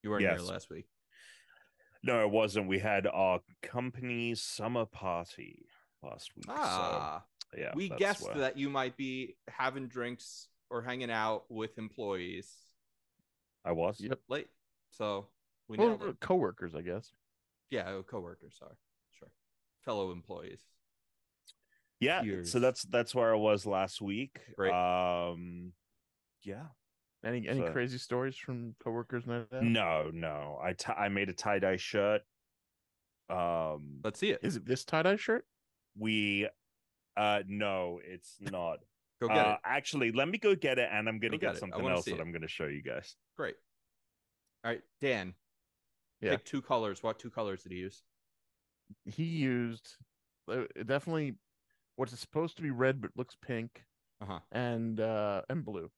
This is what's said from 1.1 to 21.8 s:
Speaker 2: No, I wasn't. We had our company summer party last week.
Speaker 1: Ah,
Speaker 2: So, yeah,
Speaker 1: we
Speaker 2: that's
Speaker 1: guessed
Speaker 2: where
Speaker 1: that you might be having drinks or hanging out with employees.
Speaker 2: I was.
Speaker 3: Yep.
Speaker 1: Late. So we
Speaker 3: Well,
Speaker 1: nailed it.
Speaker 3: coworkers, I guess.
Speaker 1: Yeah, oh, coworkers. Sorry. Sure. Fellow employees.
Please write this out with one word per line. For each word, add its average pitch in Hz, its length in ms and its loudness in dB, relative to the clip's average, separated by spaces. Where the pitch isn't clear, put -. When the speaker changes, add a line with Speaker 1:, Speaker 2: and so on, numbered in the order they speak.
Speaker 2:
No, 123 180 4
I 107 40 8
wasn't. 104 440 4
We 98 120 4
had 98 260 2
our 92 340 4
company 123 720 -4
summer 113 500 -2
party 85 840 -6
last - 340 -12
week. - 120 -14
Speaker 1:
Ah, 87 760 -2
Speaker 2:
So, - 60 -12
yeah, 76 160 -4
Speaker 1:
we 185 140 -2
Speaker 2:
that's - 100 -4
Speaker 1:
guessed 196 280 2
Speaker 2:
where - 120 -4
Speaker 1:
that 131 200 0
you 139 100 0
might 131 280 -2
be 131 400 -6
having 131 400 -2
drinks 120 600 -8
or 117 120 -4
hanging 123 280 -4
out 110 400 0
with 110 280 -6
employees. 98 760 -6
Speaker 2:
I 85 80 0
was. 87 280 2
Speaker 3:
Yep. 120 280 -4
Speaker 1:
Late. 143 220 -6
So 101 400 -4
we 110 100 -6
Speaker 3:
Well, 226 180 8
Speaker 1:
nailed - 80 -10
it. 180 160 -4
Speaker 3:
coworkers, 92 540 2
I 78 80 -4
guess. 87 320 -6
Speaker 1:
Yeah, 98 200 -2
oh, 98 120 -6
coworkers. 87 560 -12
Sorry. - 180 -20
Sure. - 180 -20
Fellow 101 320 -2
employees. 87 500 -12